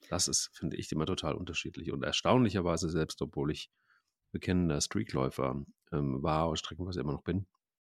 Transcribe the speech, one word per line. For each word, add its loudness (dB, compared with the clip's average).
Das 0
ist, 0
finde -4
ich, -6
immer 0
total -2
unterschiedlich. -6
Und -2
erstaunlicherweise, 4
selbst 0
obwohl -2
ich -6
bekennender 2
Streakläufer, -2
ähm, 0
war 2
und -2
streckenweise -6
immer -2
noch -8
bin, -2